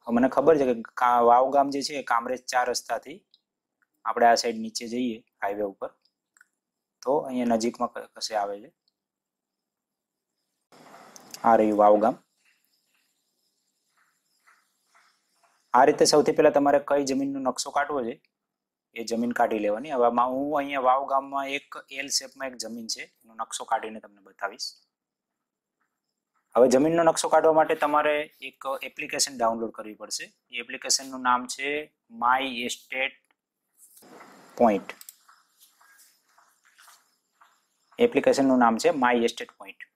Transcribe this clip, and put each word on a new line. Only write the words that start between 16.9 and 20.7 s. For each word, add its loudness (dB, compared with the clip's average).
જમીનનો -4
નકશો -6
કાઢવો -2
છે, -10
એ -10
જમીન -4
કાઢી 0
લેવાની. -4
હવે 2
આમાં 0
હું -4
અહીંયા -4